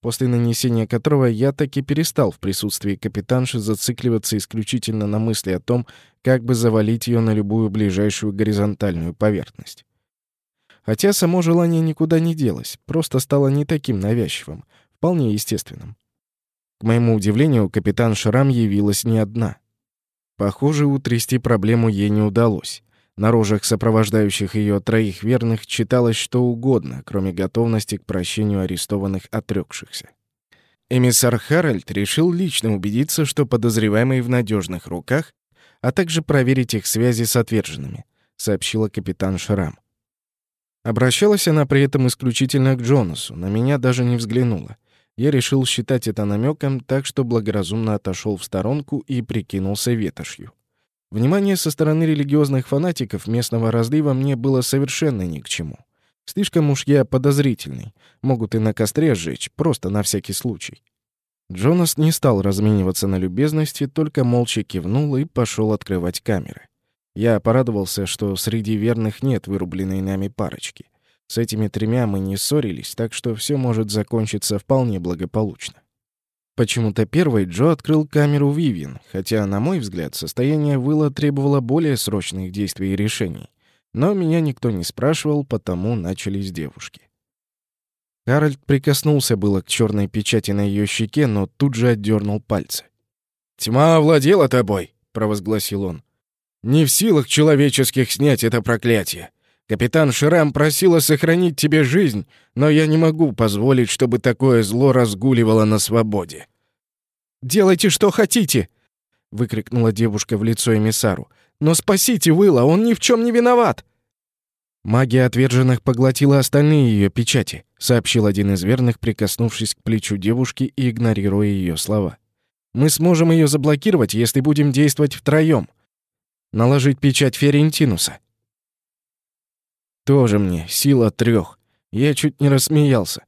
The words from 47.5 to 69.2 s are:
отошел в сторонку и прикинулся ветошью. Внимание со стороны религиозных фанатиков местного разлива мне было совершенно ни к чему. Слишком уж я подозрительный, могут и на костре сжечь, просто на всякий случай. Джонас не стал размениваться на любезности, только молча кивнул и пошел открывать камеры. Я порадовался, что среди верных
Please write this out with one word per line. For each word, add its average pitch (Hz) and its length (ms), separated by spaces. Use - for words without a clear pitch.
отошел 101 440
в - 60
сторонку 131 640
и 127 140
прикинулся 101 680
ветошью. - 600
Внимание 185 440
со 165 120
стороны 156 360
религиозных 143 600
фанатиков 139 600
местного 113 440
разлива 135 420
мне 135 220
было 127 260
совершенно 135 600
ни 85 200
к - 60
чему. - 300
Слишком 165 460
уж 135 160
я 139 180
подозрительный, 131 880
могут 117 320
и - 20
на 110 160
костре 143 400
сжечь, 82 420
просто 135 360
на 104 100
всякий 98 320
случай. - 480
Джонас 156 460
не 156 140
стал 117 300
размениваться 98 640
на 95 140
любезности, 143 640
только 151 380
молча 120 400
кивнул 120 520
и 139 100
пошел 110 480
открывать 90 480
камеры. - 460
Я 110 240
порадовался, 113 680
что 98 280
среди 110 400
верных 110 460